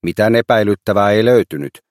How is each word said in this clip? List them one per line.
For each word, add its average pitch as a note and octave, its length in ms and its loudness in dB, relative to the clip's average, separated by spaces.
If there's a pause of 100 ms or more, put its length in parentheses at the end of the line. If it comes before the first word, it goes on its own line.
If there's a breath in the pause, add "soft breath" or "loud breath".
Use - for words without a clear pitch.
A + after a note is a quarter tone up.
Mitään A2+ 320 0
epäilyttävää G#2 760 0
ei A2 140 0
löytynyt F2+ 460 0 (200)